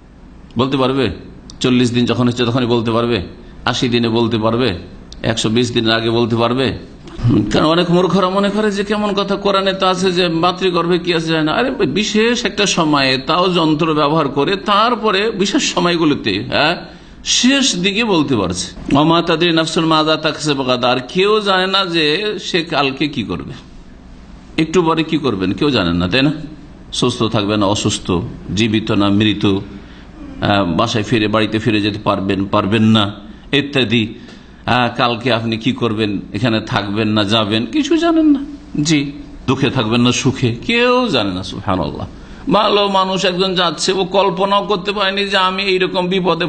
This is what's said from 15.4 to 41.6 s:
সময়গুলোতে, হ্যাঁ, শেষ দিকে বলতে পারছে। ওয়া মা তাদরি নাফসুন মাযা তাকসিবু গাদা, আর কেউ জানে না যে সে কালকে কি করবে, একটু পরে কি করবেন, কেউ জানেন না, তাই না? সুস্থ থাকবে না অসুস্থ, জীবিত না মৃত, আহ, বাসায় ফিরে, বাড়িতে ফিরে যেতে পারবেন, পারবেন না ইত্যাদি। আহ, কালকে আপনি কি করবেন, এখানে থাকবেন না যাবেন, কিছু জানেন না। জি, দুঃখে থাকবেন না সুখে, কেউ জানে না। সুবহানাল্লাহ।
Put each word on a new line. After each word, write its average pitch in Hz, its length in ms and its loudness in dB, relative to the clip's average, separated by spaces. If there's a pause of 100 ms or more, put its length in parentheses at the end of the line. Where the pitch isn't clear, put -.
সময়গুলোতে, 160 720 2
হ্যাঁ, 147 280 2 (480)
শেষ 262 520 2
দিকে 196 280 0
বলতে 151 320 2
পারছে। 92 300 -2 (260)
ওয়া 143 120 4
মা 165 180 4
তাদরি 170 300 2
নাফসুন 160 320 0
মাযা 156 320 2
তাকসিবু 147 460 -2
গাদা, 123 260 0
আর 127 100 2 (100)
কেউ 208 320 2
জানে 190 260 0
না 190 200 0
যে 170 520 0
সে - 240 -2
কালকে 143 460 -2
কি 131 140 -4
করবে, 76 300 -6 (1040)
একটু 160 240 2
পরে 160 200 2
কি 156 160 -2
করবেন, 95 340 0
কেউ 143 180 0
জানেন 90 260 2
না, 87 120 0
তাই 120 140 2
না? 151 100 2 (600)
সুস্থ 120 300 0
থাকবে 107 340 0
না 104 100 2
অসুস্থ, 101 460 0 (420)
জীবিত 107 360 0
না 101 180 2
মৃত, 104 380 2
আহ, - 1160 -2
বাসায় 107 400 0
ফিরে, 107 240 2
বাড়িতে 110 300 0
ফিরে 110 220 0
যেতে 104 180 -2
পারবেন, 98 460 0
পারবেন 104 380 2
না 110 320 4 (380)
ইত্যাদি। 123 600 0 (520)
আহ, 117 300 0
কালকে 120 360 0
আপনি 113 240 0
কি 117 160 0
করবেন, 107 480 -2 (120)
এখানে 110 280 0
থাকবেন 107 480 -2
না 107 160 2
যাবেন, 110 420 0
কিছু 302 300 0
জানেন 320 300 2
না। 285 180 2 (380)
জি, 147 300 0 (340)
দুঃখে 135 240 2
থাকবেন 120 300 2
না 123 120 4
সুখে, 120 440 0 (100)
কেউ 247 420 2
জানে 107 260 0
না। 87 80 -6
সুবহানাল্লাহ। 85 640 -4 (440)